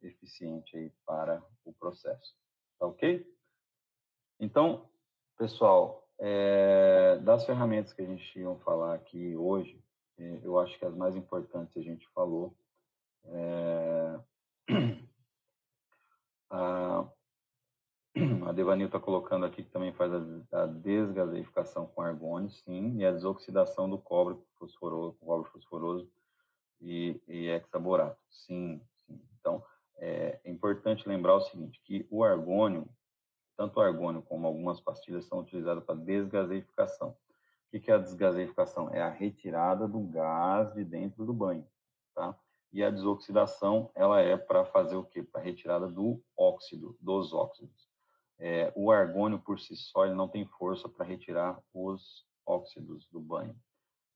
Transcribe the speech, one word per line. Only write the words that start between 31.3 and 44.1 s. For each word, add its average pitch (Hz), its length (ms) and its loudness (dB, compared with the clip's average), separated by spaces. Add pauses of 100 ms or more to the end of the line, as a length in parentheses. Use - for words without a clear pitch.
o 98 60 6
seguinte, 82 440 -10
que 98 260 -6
o 110 140 2
argônio, 90 640 2 (680)
tanto 101 220 -4
o 110 40 6
argônio 85 400 0
como 82 240 -6
algumas 85 340 -4
pastilhas - 460 -8
são 90 140 -6
utilizadas 85 440 -6
pra 80 100 -4
desgaseificação. 95 1160 -4
O - 600 -20
que 104 100 -10
que 117 100 -2
é 110 40 8
a 104 40 6
desgaseificação? 90 920 -2
É 82 120 -2
a 85 80 -2
retirada 95 760 -2
do 107 140 -4
gás 87 720 0
de 104 120 -6
dentro 95 420 -8
do 120 80 -2
banho, 92 320 -2 (480)
tá? 90 240 -6 (340)
E 98 100 -2
a 104 80 4
desoxidação, 101 1040 2
ela 98 260 6